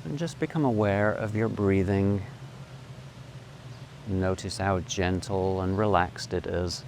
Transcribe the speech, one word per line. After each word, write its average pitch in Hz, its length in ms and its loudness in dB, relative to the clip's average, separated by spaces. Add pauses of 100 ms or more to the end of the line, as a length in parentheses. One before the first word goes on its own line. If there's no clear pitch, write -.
And 151 120 -6
just 165 220 -4
become 156 260 0
aware 107 460 4
of 104 240 -2
your 110 140 2
breathing. 98 720 4 (1800)
Notice 92 500 0
how 95 220 2
gentle 92 840 0
and 92 160 0
relaxed 95 560 2
it 90 140 -2
is. 90 400 -2